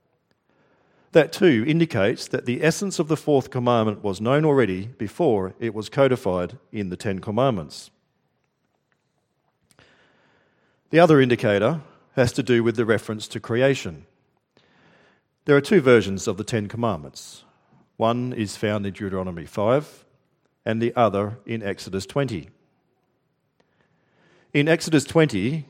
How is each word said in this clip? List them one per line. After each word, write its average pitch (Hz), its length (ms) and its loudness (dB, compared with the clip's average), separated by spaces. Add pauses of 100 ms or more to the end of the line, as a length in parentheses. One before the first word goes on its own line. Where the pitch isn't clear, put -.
(1120)
That 147 200 4
too 135 320 4
indicates 156 640 0
that - 180 -6
the 127 200 -2
essence 170 340 -2
of 160 80 -2
the 156 100 0
fourth 139 340 0
commandment 120 520 0
was 98 180 -6
known 135 240 2
already 110 440 0 (100)
before 101 640 -2
it 113 140 -6
was 107 140 -10
codified 101 680 0 (140)
in 101 160 -6
the 87 80 -8
Ten 95 240 -6
Commandments. 107 720 -4 (3000)
The 151 80 2
other 165 220 8
indicator 120 600 2 (340)
has 123 160 2
to 139 100 -2
do 117 220 2
with 113 100 0
the 117 100 -2
reference 107 440 -2
to - 100 -12
creation. 120 680 -2 (1400)
There 143 120 4
are 143 40 4
two 175 200 2
versions 107 460 4
of 101 100 -4
the 107 60 -8
Ten 107 240 -4
Commandments. 98 800 -8 (520)
One 120 360 -2
is 107 240 -6
found 104 300 -2
in 98 60 -6
Deuteronomy 92 540 -8
five, 123 580 -2 (640)
and 113 160 -2
the 117 140 0
other 104 500 2
in 113 160 -8
Exodus 95 440 -8
twenty. 120 440 -6 (2000)
In 143 140 2
Exodus 160 380 2
twenty, 147 640 0